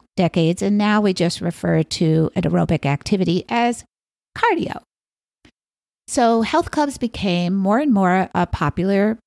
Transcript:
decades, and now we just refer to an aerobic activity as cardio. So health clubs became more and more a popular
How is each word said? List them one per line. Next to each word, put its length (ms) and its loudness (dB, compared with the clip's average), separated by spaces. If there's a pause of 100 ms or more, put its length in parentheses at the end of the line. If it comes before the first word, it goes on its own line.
(160)
decades, 460 0
and 160 0
now 220 2
we 140 0
just 260 -2
refer 420 0
to 540 0
an 60 0
aerobic 420 0
activity 640 0
as 360 -2 (520)
cardio. 460 -2 (1200)
So 360 2
health 280 0
clubs 280 -2
became 560 -2
more 240 2
and 140 2
more 420 2
a 120 0
popular 800 0